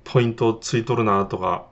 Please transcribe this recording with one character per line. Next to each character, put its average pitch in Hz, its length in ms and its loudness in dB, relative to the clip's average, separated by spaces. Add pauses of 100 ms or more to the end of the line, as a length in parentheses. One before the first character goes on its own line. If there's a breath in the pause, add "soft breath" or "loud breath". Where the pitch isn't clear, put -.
ポ - 160 2
イ 120 60 4
ン 117 80 -2
ト 117 160 2
を 110 40 0
つ 120 240 -4
い 110 60 0
と 123 100 -2
る 117 80 0
な 98 240 2
と 101 120 -6
か 90 340 -4